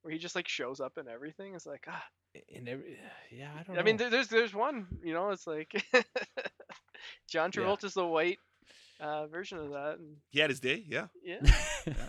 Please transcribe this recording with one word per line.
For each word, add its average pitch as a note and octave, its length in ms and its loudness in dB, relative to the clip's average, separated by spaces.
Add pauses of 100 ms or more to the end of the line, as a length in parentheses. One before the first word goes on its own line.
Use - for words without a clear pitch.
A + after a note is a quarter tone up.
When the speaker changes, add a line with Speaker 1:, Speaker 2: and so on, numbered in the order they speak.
Speaker 1:
where D#3 100 -12
he D#3+ 60 -4
just, E3+ 180 -8
like, F3 120 -2
shows C3+ 320 -4
up C3+ 180 -6
in C#3+ 100 -10
everything? D#3 480 -12
It's D#3+ 100 -16
like, C#3+ 220 -14
ah. E3+ 160 -10 (460)
Speaker 2:
In B2 180 -14
every, C3 300 -10 (340)
yeah, C3+ 280 -14
I - 20 -12
don't F3 160 -6
Speaker 1:
I F3+ 60 4
mean, A3 120 6
Speaker 2:
know. A3 100 2
Speaker 1:
there, B3 40 0
there's, A#3+ 180 4
there's A3+ 280 4
one, A#3 320 0 (160)
you E3+ 100 -4
know, F3+ 160 0
it's F#3+ 160 -4
like D#3 260 -6
<laughs> - 220 0 (1400)
John E3 240 2
Speaker 2:
Yeah. G#3 80 0
Speaker 1:
Travolta's G3 320 0
the F#3+ 120 2
white, E3+ 340 4 (600)
uh, D3+ 280 -4
version F3 320 -8
of D3 100 -6
that. C#3+ 300 -6
And D3+ 160 -16 (160)
Speaker 3:
He C#3 80 4
had D3+ 100 6
his B2+ 100 -2
day, C#3 280 0
yeah. D3 200 -4 (160)
Speaker 1:
Yeah. F3+ 180 -8
Speaker 4:
<laughs> C#3+ 40 0 (400)
Speaker 3:
Yeah, D3+ 80 -4 (160)